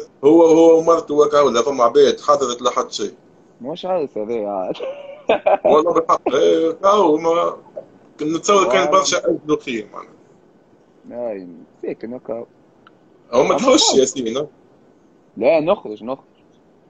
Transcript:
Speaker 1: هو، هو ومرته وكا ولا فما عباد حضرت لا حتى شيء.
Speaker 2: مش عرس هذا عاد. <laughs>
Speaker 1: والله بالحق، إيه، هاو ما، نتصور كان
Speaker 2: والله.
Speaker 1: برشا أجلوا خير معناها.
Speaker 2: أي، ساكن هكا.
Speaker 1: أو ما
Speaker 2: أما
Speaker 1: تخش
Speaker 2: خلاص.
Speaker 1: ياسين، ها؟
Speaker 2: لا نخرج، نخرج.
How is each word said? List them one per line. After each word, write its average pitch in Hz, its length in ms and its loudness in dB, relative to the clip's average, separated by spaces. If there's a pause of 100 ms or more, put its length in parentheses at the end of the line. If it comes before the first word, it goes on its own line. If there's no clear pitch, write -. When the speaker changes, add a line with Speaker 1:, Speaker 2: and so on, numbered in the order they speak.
(240)
Speaker 1:
هو، 160 200 6
هو 165 360 6
ومرته 165 360 0
وكا 147 260 2
ولا 117 200 2
فما 131 220 -2
عباد 120 360 4
حضرت 131 420 -2
لا 123 100 0
حتى 123 220 -6
شيء. 104 180 -8 (500)
Speaker 2:
مش 143 240 -14
عرس 180 320 -6
هذا 107 300 -6
عاد. 98 280 -8 (460)
<laughs> 202 440 -2
Speaker 1:
والله 160 280 2
بالحق، - 400 -2
إيه، 160 520 0
هاو 196 320 2
ما، 165 400 -2 (640)
نتصور 165 420 0
كان 190 220 0
Speaker 2:
والله. 170 140 2
Speaker 1:
برشا 185 180 -2
أجلوا 151 420 -4
خير 110 340 -10
معناها. - 1400 -16
Speaker 2:
أي، 95 160 -12 (340)
ساكن 120 320 -10
هكا. 117 320 -12 (880)
Speaker 1:
أو 127 100 4
ما 151 60 0
Speaker 2:
أما 143 60 2
Speaker 1:
تخش 202 100 -4
Speaker 2:
خلاص. 269 300 2
Speaker 1:
ياسين، 127 420 -2
ها؟ 147 100 -6 (880)
Speaker 2:
لا 156 220 2
نخرج، 127 440 -4
نخرج. 127 220 -12 (640)